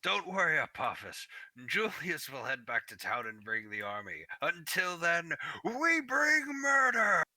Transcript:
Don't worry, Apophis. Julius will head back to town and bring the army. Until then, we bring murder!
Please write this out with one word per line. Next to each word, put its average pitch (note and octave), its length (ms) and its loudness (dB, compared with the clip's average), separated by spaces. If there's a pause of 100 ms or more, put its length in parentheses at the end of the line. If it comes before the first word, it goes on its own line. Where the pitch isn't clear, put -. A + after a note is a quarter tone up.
Don't F#3 240 0
worry, F3 300 2
Apophis. G#2+ 680 -4 (400)
Julius E3+ 600 -2
will C3+ 180 -8
head B2+ 200 -4
back A#2 220 -2
to A2 100 -14
town A#2 300 -2
and G#2+ 160 -10
bring A2 260 -4
the G#2 140 -6
army. G2+ 420 -6 (160)
Until F3 560 -2
then, E3+ 360 0 (300)
we D4+ 380 2
bring D4 460 2
murder! C4 760 4 (140)